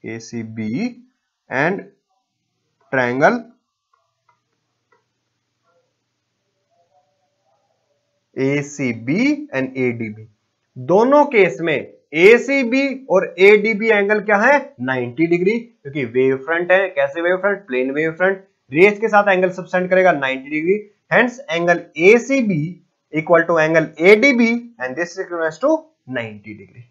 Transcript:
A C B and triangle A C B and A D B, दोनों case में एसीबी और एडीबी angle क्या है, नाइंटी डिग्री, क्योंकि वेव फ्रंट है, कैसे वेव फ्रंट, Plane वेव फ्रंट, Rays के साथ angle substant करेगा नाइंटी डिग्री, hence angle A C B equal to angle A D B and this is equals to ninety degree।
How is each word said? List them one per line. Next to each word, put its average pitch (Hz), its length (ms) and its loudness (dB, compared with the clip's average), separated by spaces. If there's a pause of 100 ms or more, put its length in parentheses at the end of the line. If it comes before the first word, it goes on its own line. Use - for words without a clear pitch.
A 117 160 -12
C 117 240 -12
B 110 240 -10 (800)
and 170 360 -4 (1080)
triangle 135 480 0 (4000)
A 139 300 -2
C 135 280 -8
B 233 580 -4
and 131 260 -6
A 127 160 -2
D 117 80 -10 (100)
B, 110 160 -20 (500)
दोनों 233 500 2
case 196 340 2
में 160 140 -2
एसीबी 233 1080 2 (240)
और 180 320 0
एडीबी 208 480 4
angle 208 320 2
क्या 208 160 2
है, 277 440 0
नाइंटी 127 460 -2
डिग्री, 185 320 0
क्योंकि 143 480 -10
वेव 131 380 0
फ्रंट 175 260 -2
है, 190 180 2
कैसे 143 320 -4
वेव 180 160 0
फ्रंट, 196 300 -4
Plane 127 240 -2
वेव 156 220 -2
फ्रंट, 190 300 -2 (280)
Rays 202 280 4
के 220 80 -4
साथ 208 220 2
angle 185 220 2
substant 185 380 -6
करेगा 185 240 4
नाइंटी 135 360 -4
डिग्री, 160 260 -2 (360)
hence 240 240 0 (160)
angle 170 300 0 (160)
A 196 220 6
C 262 240 -2
B 202 80 -2 (600)
equal 165 320 2
to 170 140 0
angle 156 280 2 (140)
A 196 160 8
D 277 160 4
B 240 80 2 (360)
and 127 180 -8
this 170 160 -6
is 190 80 -14
equals 165 400 -6
to 277 100 0 (400)
ninety 110 460 -10
degree। 95 340 -20